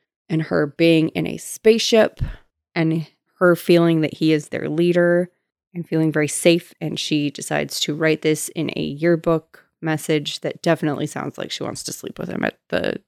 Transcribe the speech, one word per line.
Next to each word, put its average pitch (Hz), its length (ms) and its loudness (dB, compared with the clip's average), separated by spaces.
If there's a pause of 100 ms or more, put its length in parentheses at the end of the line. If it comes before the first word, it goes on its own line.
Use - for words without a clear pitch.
(280)
and 160 140 0
her 160 240 0
being 165 440 4
in 170 160 -4
a - 120 -6
spaceship - 840 2 (540)
and 160 320 0 (320)
her 175 180 2
feeling 170 460 4
that - 120 -2
he 160 180 2
is 151 160 0
their - 200 -8
leader 175 600 2 (440)
and 170 140 -10
feeling 160 240 0
very 151 160 0
safe. - 520 -2
And 160 200 -6
she 147 300 -2
decides - 500 -6
to 151 140 -4
write 156 280 0
this 156 280 0
in 170 260 -4
a 156 60 -4
yearbook 160 840 0 (160)
message 156 600 -2
that - 200 -8
definitely 151 460 0
sounds - 320 -8
like - 120 -8
she - 120 -8
wants 113 220 -8
to - 80 -8
sleep - 260 -12
with - 100 -8
him - 160 -4
at - 140 -6 (100)
the - 400 -2